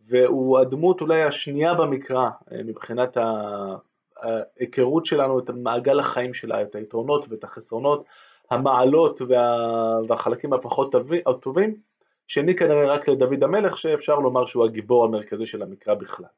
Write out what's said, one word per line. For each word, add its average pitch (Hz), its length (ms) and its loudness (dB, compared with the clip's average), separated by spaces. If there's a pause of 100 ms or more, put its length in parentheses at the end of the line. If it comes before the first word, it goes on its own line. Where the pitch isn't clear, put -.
והוא 127 580 4
הדמות 151 420 2
אולי 160 220 2
השנייה 147 520 0
במקרא, 135 540 0 (240)
אה, 113 120 -10
מבחינת 117 520 -4
ה-, 104 580 -4 (420)
ההיכרות 127 880 -2
שלנו 135 320 0
את 123 120 -6
מעגל 123 500 0
החיים 127 340 -4
שלה, 110 280 -4
את 104 120 -8
היתרונות 117 540 -4
ואת 110 160 -12
החסרונות, 131 600 -4 (460)
המעלות 135 800 2
וה-, 117 680 2 (100)
והחלקים 120 440 -2
הפחות 131 400 -2
טובי-, 135 340 0
הטובים. 175 500 -2 (500)
שני 165 300 0
כנראה 147 380 4
רק 143 140 -2
לדוד 135 360 2
המלך, 190 340 0
שאפשר 151 360 0
לומר 127 320 2
שהוא 117 180 2
הגיבור 113 400 2
המרכזי 110 420 -4
של 107 160 -10
המקרא 98 320 -4
בכלל. 92 320 -14 (120)